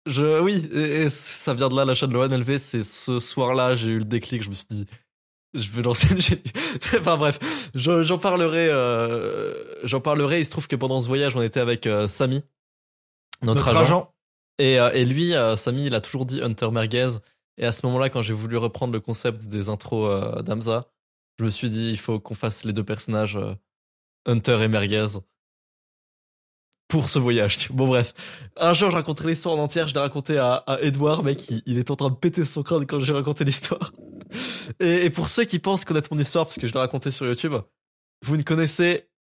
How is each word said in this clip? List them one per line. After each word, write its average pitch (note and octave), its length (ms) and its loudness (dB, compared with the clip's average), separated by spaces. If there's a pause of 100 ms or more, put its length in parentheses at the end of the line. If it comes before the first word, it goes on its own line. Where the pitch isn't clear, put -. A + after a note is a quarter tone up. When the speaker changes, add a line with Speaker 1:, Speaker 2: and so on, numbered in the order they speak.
Speaker 1:
Je, D3+ 340 2
oui, F3+ 320 2
et, D3+ 300 0
et D3 80 2
ça - 420 -6
vient B2+ 160 2
de B2 80 0
là, C#3 80 4
la C3 100 2
chaîne C3+ 180 0
Lohan B2+ 180 2
L B2+ 140 0
V, C#3 140 0
c'est A#2 260 -4
ce B2 340 -4
soir-là, B2+ 560 2
j'ai A2+ 160 -2
eu A2+ 80 0
le A2+ 60 -2
déclic, A2+ 400 -4
je G2+ 40 -8
me G2+ 60 -8
suis - 160 -12
dit, G2+ 160 -6 (680)
je A2 180 -6
vais A#2+ 120 -4
lancer A#2+ 280 4
une F#3 100 4
chaîne. F3+ 180 2 (300)
<laughs> A#3 320 -2
Enfin E3 160 4
bref, D3 240 2 (340)
je, E3 300 2
j'en F3 140 0
parlerai, E3+ 520 2
euh... A#2 840 0 (320)
j'en B2+ 160 -2
parlerai. D3 400 2
Il D3+ 60 0
se - 40 -12
trouve - 180 -8
que C#3 80 -2
pendant C3 240 0
ce A#2+ 80 -4
voyage, C3+ 260 0
on B2 80 0
était A2+ 180 0
avec, A#2+ 260 0
euh, G#2 200 2
Samy, C3 380 -2 (960)
notre A2+ 180 2
Speaker 2:
Notre C3 80 2
Speaker 1:
agent. B2+ 120 6
Speaker 2:
agent. E3+ 340 4 (440)
Speaker 1:
Et, C3+ 200 6
euh, A#2+ 140 6
et B2+ 120 4
lui, E3 300 2
euh, A2+ 220 2
Samy, C3+ 300 -4
il B2 80 0
a G#2+ 60 2
toujours C3 260 -6
dit B2+ 160 -6
Hunter A2+ 280 -2
Merguez. A#2 380 0 (500)
Et A#2+ 80 -4
à A#2 60 0
ce - 140 -6
moment-là, B2+ 240 2
quand B2+ 120 -4
j'ai A2 120 -2
voulu A2 240 -4
reprendre A#2 340 -4
le A2 80 -2
concept A2+ 440 -6
des G#2 260 -6
intros, G#2+ 400 -2
euh, G#2 320 -2
d'Hamza, A2+ 460 -4 (500)
je A2+ 60 -2
me A2 60 2
suis A2+ 200 -4
dit, A2+ 200 -2
il A2 80 -4
faut G#2+ 220 -4
qu'on - 140 -12
fasse - 300 -6
les G#2+ 100 -2
deux G#2 100 -2
personnages, G#2+ 520 -4
euh, G2+ 180 -6 (720)
Hunter A#2 360 2
et A2 60 2
Merguez, G#2+ 380 2 (1800)
pour D3 200 2
ce D3 100 0
voyage. A#2 540 2
Bon, C3 140 2
bref. B2 280 2 (420)
Un E3+ 160 4
jour, F#3 180 4
je E3+ 60 0
raconterai D#3 320 -2
l'histoire D#3+ 280 0
en - 20 0
entière. D3+ 300 0
Je C3+ 60 -8
l'ai C#3+ 60 0
raconté C#3+ 380 0
à, B2 160 4
à C3+ 280 -2
Edouard, D3 420 2
mec. C#3 260 -2
Il, A2+ 160 -4
il B2 120 0
est B2 120 -2
en C#3 60 0
train C#3 140 0
de C3 40 0
péter E3+ 300 0
son C#3+ 180 -4
crâne D3 240 0
quand D3 140 -2
j'ai C3 120 0
raconté C#3+ 320 0
l'histoire. - 480 -2 (880)
Et, F3 260 4
et D#3+ 40 4
pour D#3+ 180 -4
ceux A#3 160 0
qui F#3+ 140 -2
pensent F#3+ 260 0
connaître D#3 280 -2
mon D3+ 80 -2
histoire, D#3 260 0
parce - 120 -14
que B2 80 -4
je A2+ 60 -4
l'ai C3 60 -2
racontée C3 320 -2
sur C3 160 -6
YouTube, C3 280 0 (680)
vous D3 120 0
ne D3 60 0
connaissez E3 680 2 (220)